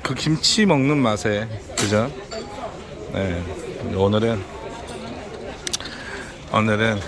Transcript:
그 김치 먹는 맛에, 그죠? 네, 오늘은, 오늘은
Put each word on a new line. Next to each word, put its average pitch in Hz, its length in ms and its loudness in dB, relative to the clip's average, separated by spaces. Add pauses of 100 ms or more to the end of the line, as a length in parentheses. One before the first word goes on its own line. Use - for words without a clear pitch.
그 - 140 -2
김치 160 500 4
먹는 147 320 6
맛에, 107 500 2 (300)
그죠? 104 340 4 (1040)
네, 92 280 -2 (540)
오늘은, 104 480 4 (2000)
오늘은 107 560 4